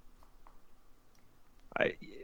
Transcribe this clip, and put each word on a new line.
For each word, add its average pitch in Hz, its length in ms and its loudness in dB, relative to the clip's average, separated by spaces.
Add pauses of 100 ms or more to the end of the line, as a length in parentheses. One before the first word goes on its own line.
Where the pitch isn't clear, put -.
(1800)
I, - 160 10 (300)